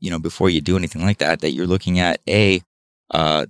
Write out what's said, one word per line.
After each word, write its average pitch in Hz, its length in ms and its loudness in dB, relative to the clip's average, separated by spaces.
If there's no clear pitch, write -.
you 95 80 -6
know, 85 100 -4
before 85 300 0
you 82 100 2
do 85 180 0
anything 85 260 -4
like 101 160 2
that, 80 200 0
that 78 120 -2
you're 78 160 -4
looking 90 320 0
at, 90 280 0
A, 95 340 2
uh, 78 380 2